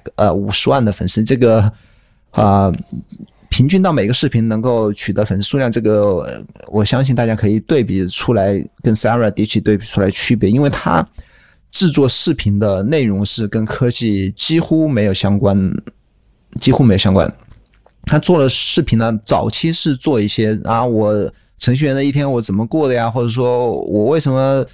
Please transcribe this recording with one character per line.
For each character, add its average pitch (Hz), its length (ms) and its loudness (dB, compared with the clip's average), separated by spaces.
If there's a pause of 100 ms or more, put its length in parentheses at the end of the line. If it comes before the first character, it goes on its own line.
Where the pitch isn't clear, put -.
个， - 120 -14
呃， 98 180 2
五 101 160 -2
十 - 180 -2
万 135 160 2
的 104 80 0
粉 - 160 -4
丝， 110 160 0
这 135 100 0
个， 113 380 4 (600)
呃， 98 380 4 (800)
平 - 180 2
均 185 140 4
到 185 100 2
每 117 160 0
个 113 60 0
视 135 160 0
频 113 180 0
能 110 140 -2
够 113 320 0
取 104 220 -6
得 104 100 0
粉 98 140 -2
丝 101 40 -2
数 117 140 -4
量， 127 160 0
这 123 80 -2
个， 104 440 2
呃， 57 200 -12 (240)
我 104 160 0
相 120 180 0
信 131 140 0
大 120 80 0
家 113 100 0
可 104 140 0
以 110 120 2
对 143 220 0
比 95 240 -2
出 - 280 -2
来， 98 280 0 (200)
跟 110 120 2
Sarah 113 360 0
Ditch 104 320 -2
对 107 160 2
比 - 80 -10
出 - 160 -2
来 95 80 2
区 - 260 -2
别， 101 140 2
因 123 100 2
为 143 80 2
他 - 400 -2 (600)
制 - 180 0
作 139 180 2
视 143 280 0
频 101 240 -2
的 98 240 0
内 139 220 0
容 101 200 0
是 107 240 -4
跟 110 160 -2
科 120 260 -2
技 101 420 -2
几 - 280 -2
乎 160 260 0
没 131 180 0
有 98 100 0
相 101 240 0
关， 98 340 2 (880)
几 131 120 4
乎 143 100 4
没 110 120 6
有 98 40 2
相 95 160 2
关。 90 180 2 (760)
他 151 120 2
做 160 240 2
的 135 60 2
视 - 340 -2
频 113 160 0
呢， 113 260 0
早 110 240 0
期 165 240 -2
是 156 240 -2
做 127 240 -2
一 104 60 0
些， 107 380 -2
啊， 113 200 -2
我 107 480 0 (260)
程 123 160 0
序 147 100 0
员 135 100 0
的 135 100 -2
一 143 80 0
天 143 180 -2
我 123 100 -2
怎 101 140 -4
么 110 120 -2
过 151 220 -2
的 127 60 0
呀， 117 160 -2
或 123 120 -2
者 120 60 0
说 123 540 -2
我 104 240 0
为 156 140 2
什 143 100 0
么， 135 440 0